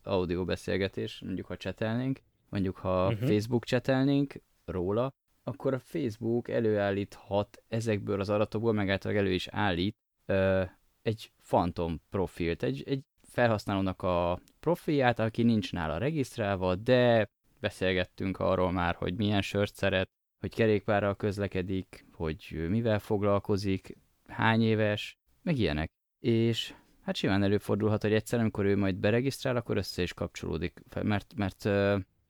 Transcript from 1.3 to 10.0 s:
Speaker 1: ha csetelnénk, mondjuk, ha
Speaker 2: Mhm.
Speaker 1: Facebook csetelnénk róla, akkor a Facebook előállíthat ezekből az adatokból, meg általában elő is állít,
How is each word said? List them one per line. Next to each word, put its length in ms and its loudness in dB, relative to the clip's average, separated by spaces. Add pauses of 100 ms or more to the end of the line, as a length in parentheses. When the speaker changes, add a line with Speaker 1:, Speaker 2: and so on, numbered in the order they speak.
Speaker 1:
ha 100 -10
csetelnénk, 640 -4 (280)
mondjuk, 280 -2
ha 340 2
Speaker 2:
Mhm. 140 -2
Speaker 1:
Facebook 400 2
csetelnénk 680 2 (300)
róla, 460 -2 (340)
akkor 300 -4
a 40 -4
Facebook 720 -4
előállíthat 1200 -2
ezekből 520 -2
az 80 -2
adatokból, 440 0
meg 180 0
általában 340 0
elő 100 2
is 160 -2
állít, 460 0 (300)